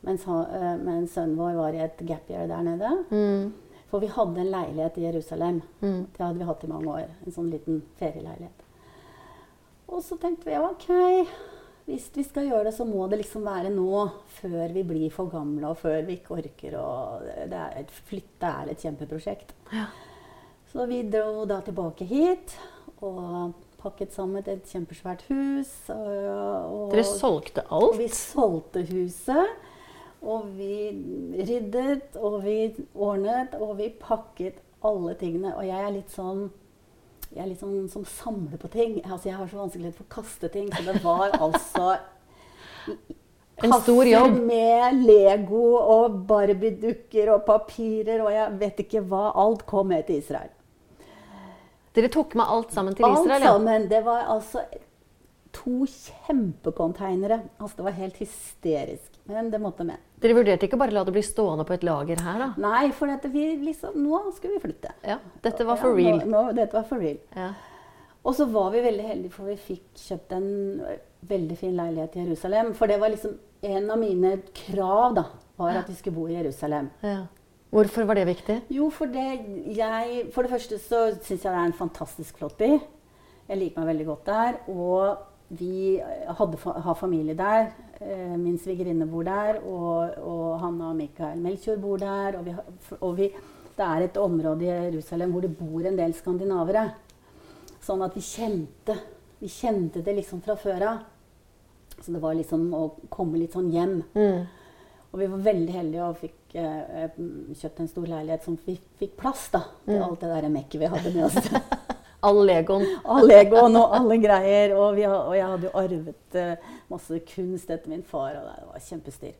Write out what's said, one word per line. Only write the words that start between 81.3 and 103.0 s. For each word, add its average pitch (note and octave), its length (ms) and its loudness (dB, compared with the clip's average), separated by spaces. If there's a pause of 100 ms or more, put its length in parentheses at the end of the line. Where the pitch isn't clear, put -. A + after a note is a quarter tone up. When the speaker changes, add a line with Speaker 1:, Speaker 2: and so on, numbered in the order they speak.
Speaker 1:
jeg F#3+ 100 -2
det F3 80 0
er F3 60 2
en E3+ 60 0
fantastisk - 680 -10
flott - 200 -10
by. C4+ 180 6 (720)
Jeg G3 100 -4
liker E3 240 -4
meg D#3+ 60 -2
veldig D#3 180 -2
godt D#3 180 -8
der, A#3 340 0 (100)
og F#3+ 500 0 (300)
vi F#3 500 -2
hadde E3 600 -4
fa-, - 220 -6
har E3 140 -2
familie E3 400 -2
der. G#3+ 340 2 (320)
Eh, F#3 360 -8
min F3 220 -2
svigerinne F3 480 -2
bor E3 180 -6
der, G#3 400 -2
og, E3+ 540 -2
og E3 420 -6
Hanna E3+ 300 -6
og E3 60 -4
Mikael D#3 420 -8
Melchior F#3+ 380 -4
bor G3 220 -4
der, G3 400 -4
og F3 60 -10
vi F3 60 -8
har, F3 140 -10 (360)
og F3 160 -2
vi, G3 120 2 (480)
det G3+ 100 0
er E3 160 0
et F3+ 140 -2
område E3 460 0
i F3+ 80 0 (200)
Jerusalem E3+ 420 -4
hvor F3+ 100 -2
det F3 160 -4
bor E3 280 -6
en F#3+ 100 -2
del E3 180 0
skandinavere. F#3+ 760 -2 (920)
Sånn F#3+ 220 -4
at F#3 140 -4
vi G3+ 40 -8
kjente, G#3 760 -6 (420)
vi G#3 100 -12
kjente F#3 540 -2
det G3+ 140 -2
liksom F#3+ 260 -8
fra - 140 -2
før F#3+ 260 -2
av. A3+ 200 -2 (960)
Så - 120 -10
det E3+ 80 -6
var D#3+ 140 -2
liksom E3 400 0
å D#3 120 -2 (220)